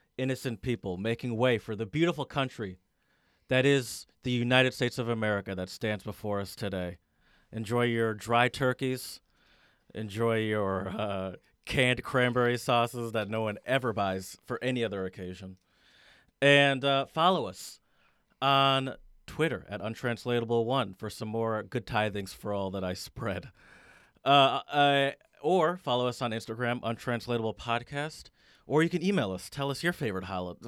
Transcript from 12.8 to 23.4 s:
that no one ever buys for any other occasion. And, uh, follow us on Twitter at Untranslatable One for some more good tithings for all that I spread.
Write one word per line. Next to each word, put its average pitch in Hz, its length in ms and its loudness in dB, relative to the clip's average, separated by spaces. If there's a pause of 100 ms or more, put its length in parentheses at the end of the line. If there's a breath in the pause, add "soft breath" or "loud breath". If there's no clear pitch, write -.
that 107 180 -2
no 110 100 -2
one 107 240 -2
ever 123 300 0
buys 95 500 -2
for 120 180 -6
any 123 220 0
other 98 220 -2
occasion. 92 500 -10 (840 soft breath)
And, 139 420 6
uh, 139 220 2
follow 160 400 2
us - 340 -12 (640)
on 135 540 4 (300)
Twitter 147 440 -2
at 101 100 -6
Untranslatable 117 840 0
One 120 260 0
for 107 160 -10
some 110 200 -8
more 110 340 -2
good - 240 -6
tithings 104 480 -2
for - 180 -8
all 98 200 -2
that 95 120 -4
I 90 80 -2
spread. - 580 -8 (760 loud breath)